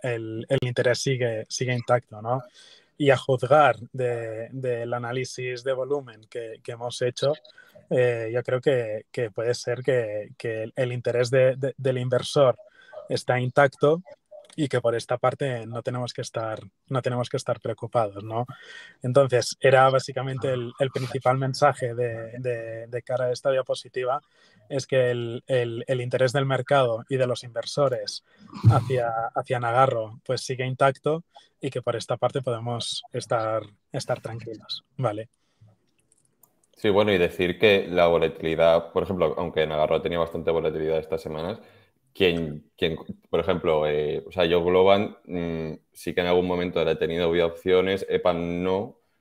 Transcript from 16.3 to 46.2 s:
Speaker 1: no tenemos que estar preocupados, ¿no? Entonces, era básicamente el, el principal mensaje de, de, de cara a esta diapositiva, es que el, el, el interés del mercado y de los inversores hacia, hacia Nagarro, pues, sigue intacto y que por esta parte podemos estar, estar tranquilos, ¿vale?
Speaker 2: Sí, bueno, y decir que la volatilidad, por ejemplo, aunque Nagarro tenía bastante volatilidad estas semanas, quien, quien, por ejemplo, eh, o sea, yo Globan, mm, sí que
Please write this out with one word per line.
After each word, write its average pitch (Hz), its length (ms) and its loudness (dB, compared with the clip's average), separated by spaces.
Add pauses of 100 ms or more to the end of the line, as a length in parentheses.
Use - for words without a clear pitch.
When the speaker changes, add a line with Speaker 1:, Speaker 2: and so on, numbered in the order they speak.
Speaker 1:
no 131 140 -2
tenemos 123 260 -2
que - 80 -4
estar 123 220 -2
preocupados, 110 640 -2
¿no? 113 240 -4 (560)
Entonces, 127 580 2
era 131 300 8
básicamente 131 640 -2
el, 123 260 -6
el 135 120 0
principal 131 460 0
mensaje 131 580 0
de, 117 440 -6
de, 113 480 -6
de 117 160 -8
cara 127 220 -2
a 123 80 0
esta 131 180 -2
diapositiva, 131 720 -2 (460)
es 139 180 -4
que 127 240 2
el, 120 380 -4
el, 120 400 -2
el 127 120 -2
interés 123 320 0
del 139 140 0
mercado 127 640 2
y 135 60 0
de 127 100 2
los 123 160 -2
inversores 117 840 -4 (460)
hacia, 120 400 2 (240)
hacia 131 240 -4
Nagarro, 117 680 2
pues, 123 180 -4
sigue 127 220 -6
intacto 139 600 0 (360)
y 143 100 -6
que 127 120 -6
por 117 140 -2
esta 120 200 -6
parte - 240 -2
podemos 117 600 -6 (100)
estar, 110 500 -2 (300)
estar 131 280 -6
tranquilos, 113 640 -12 (120)
¿vale? 113 320 -4 (1500)
Speaker 2:
Sí, 107 140 2
bueno, 104 220 4
y 92 60 6
decir 90 400 0
que 101 300 6
la 87 180 4
volatilidad, 82 840 4
por 90 100 0
ejemplo, 87 360 0
aunque 78 280 0
Nagarro 78 360 2
tenía 82 160 -2
bastante 82 320 -2
volatilidad 78 480 0
estas 80 240 -6
semanas, 80 360 -6 (540)
quien, 82 640 0
quien, 82 200 -2 (340)
por 85 100 2
ejemplo, 82 460 2
eh, 76 400 -2
o - 60 -18
sea, 90 120 2
yo 85 180 4
Globan, 95 640 4
mm, 82 480 -6 (200)
sí - 220 -8
que 90 60 -2